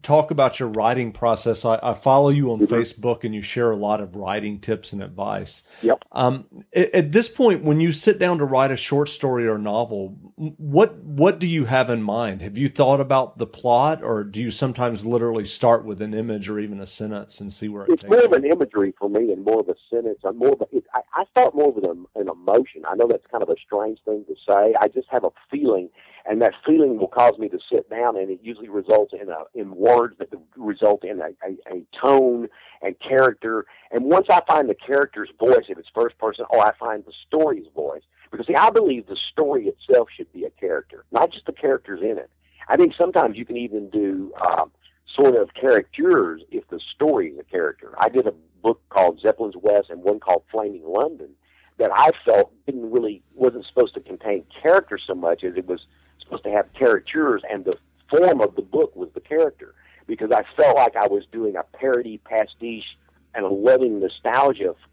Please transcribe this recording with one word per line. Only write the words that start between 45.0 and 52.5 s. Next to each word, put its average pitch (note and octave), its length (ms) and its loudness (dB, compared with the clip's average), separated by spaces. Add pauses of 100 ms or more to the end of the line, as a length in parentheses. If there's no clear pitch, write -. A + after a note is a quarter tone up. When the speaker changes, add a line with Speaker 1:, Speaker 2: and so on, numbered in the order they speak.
Speaker 2:
sort C3+ 220 6
of G#2 200 0
caricatures A2+ 960 0
if - 180 -10
the E2+ 100 -12 (140)
story C3 360 0
is C#2+ 100 -16
a - 40 -18
character. - 540 -6
I G#2 120 2
did B2 180 2
a G2+ 60 -2 (280)
book A2+ 280 -2
called F2 300 2
Zeppelin's G#2+ 380 -2
West G#2 320 2
and F2 140 -16
one G#2 160 0
called F2+ 320 0
Flaming G2+ 340 -8
London F#2+ 460 -4 (480)
that A2 140 0
I C#3+ 180 6 (120)
felt G#2 280 4 (140)